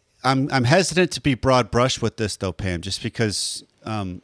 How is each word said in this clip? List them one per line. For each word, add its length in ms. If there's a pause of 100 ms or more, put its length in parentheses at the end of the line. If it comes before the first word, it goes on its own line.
(240)
I'm, 280
I'm 120
hesitant 480
to 100
be 140
broad 360
brush 300
with 160
this 200
though, 160
Pam, 280
just 220
because, 600 (200)
um, 400